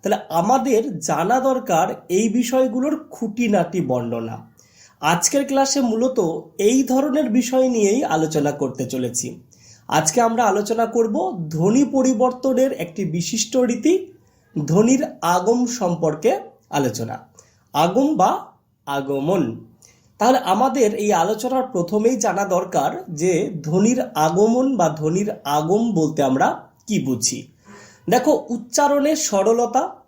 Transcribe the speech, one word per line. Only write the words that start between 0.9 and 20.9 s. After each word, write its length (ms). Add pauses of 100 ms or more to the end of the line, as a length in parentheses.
জানা 420
দরকার 460 (220)
এই 200
বিষয়গুলোর 680 (160)
খুঁটিনাটি 680
বর্ণনা। 560 (640)
আজকের 440
ক্লাসে 340
মূলত 380 (400)
এই 260
ধরনের 460
বিষয় 380
নিয়েই 360
আলোচনা 480
করতে 340
চলেছি। 420 (600)
আজকে 320
আমরা 240
আলোচনা 420
করব 300 (320)
ধ্বনি 360
পরিবর্তনের 880
একটি 320
বিশিষ্ট 520
রীতি, 380 (600)
ধ্বনির 460 (200)
আগম 440
সম্পর্কে 640 (400)
আলোচনা। 460 (580)
আগম 420
বা 140 (560)
আগমন। 560 (760)
তাহলে 180
আমাদের 560